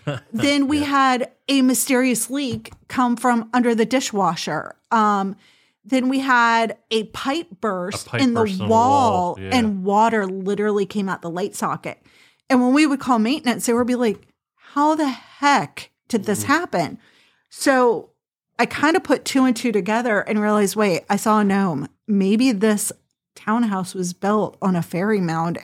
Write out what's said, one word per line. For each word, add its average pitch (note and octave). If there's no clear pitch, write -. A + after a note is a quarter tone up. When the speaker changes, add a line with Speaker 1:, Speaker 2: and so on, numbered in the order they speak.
Speaker 1:
<laughs> C#3
Speaker 2:
Then C#4
we D4
Speaker 1:
Yeah. D4
Speaker 2:
had C4+
a C#4
mysterious B3+
leak B3
come B3
from A#3
under A#3+
the A3+
dishwasher. G3
Um, G#3
then B3+
we C4+
had A#3
a A3
pipe C#4+
burst F#3
Speaker 1:
A -
pipe -
Speaker 2:
in B3
the A#3
Speaker 1:
burst F#3+
in G#3
Speaker 2:
wall, A3+
Speaker 1:
the G2
wall, G2
yeah. -
Speaker 2:
and G#3
water G#3
literally G3+
came G3
out F3+
the E3+
light F#3
socket. D#3+
And B3+
when B3+
we D4+
would C#4
call B3
maintenance, A#3
they A#3+
would A#3+
be B3
like, A#3
"How D4+
the D4+
heck B3+
did G#3+
this G#3
Speaker 3:
Mm. -
Speaker 2:
happen?" B3+
So B3
I -
kinda D#4
put -
two C4
and B3
two A#3+
together G#3+
and G#3
realized, G#3
"Wait, G#3
I G3+
saw G#3+
a G#3
gnome. G3
Maybe G#3+
this G#3
townhouse G#3+
was F3+
built G3+
on F#3+
a E3
fairy G3
mound E3